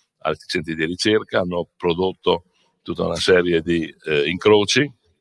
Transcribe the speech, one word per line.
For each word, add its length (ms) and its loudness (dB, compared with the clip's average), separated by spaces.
altri 300 -6
centri 280 -6
di 100 -2
ricerca 540 -2
hanno 380 -4
prodotto 680 -2
tutta 220 -6
una 120 -2
serie 460 2
di, 420 -2
eh, 240 0
incroci. 640 2